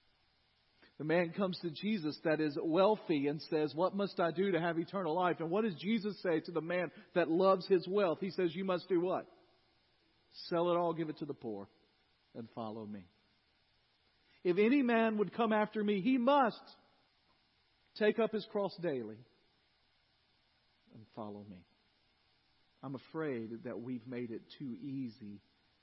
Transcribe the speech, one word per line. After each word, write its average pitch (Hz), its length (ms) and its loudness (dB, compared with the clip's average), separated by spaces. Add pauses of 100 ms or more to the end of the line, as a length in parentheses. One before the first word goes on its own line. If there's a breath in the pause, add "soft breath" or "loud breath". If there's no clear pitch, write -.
(960 loud breath)
The 143 80 -8
man 165 260 2
comes 185 300 -2
to 170 100 -4
Jesus 156 440 -2 (100)
that 156 140 2
is 151 220 0
wealthy 175 640 2
and 147 180 -2
says, 151 300 0
"What 175 220 0
must 196 240 -2
I 170 100 2
do 185 220 0
to 165 80 4
have 165 180 0
eternal 170 380 -2
life?" 175 240 2
And 165 100 -4
what 202 140 2
does 214 120 0
Jesus 196 460 -2
say 160 200 2
to 175 100 -8
the 165 100 -2
man 175 300 -2 (240 loud breath)
that 170 120 4
loves 185 380 4
his 180 220 4
wealth? 185 320 2
He 196 100 -4
says, 170 260 0
"You 190 100 -4
must 180 220 -2
do 175 140 2
what? 180 260 -2 (1200)
Sell 175 200 2
it 170 80 4
all, 170 160 0
give 160 160 -4
it 147 80 -8
to 160 80 -8
the 143 80 -6
poor, 104 340 -10 (680)
and 117 160 -10
follow 110 340 -8
me." 101 220 -12 (1400 soft breath)
"If 180 160 2
any 247 240 4
man 226 340 2
would 202 160 0
come 220 200 2
after 214 300 0
me, 208 180 2
he 254 180 2
must 254 420 4 (1300)
take 220 240 4
up 220 120 2
his 214 160 -4
cross 202 300 -2
daily 127 400 -4 (1800)
and 110 220 -20
follow 104 300 -12
me." 92 200 -18 (1160)
I'm 139 100 -8
afraid 120 680 -8
that 117 180 -8
we've 120 240 -8
made 123 240 -8
it 113 180 -12 (120)
too 120 200 -8
easy 117 600 -10 (420)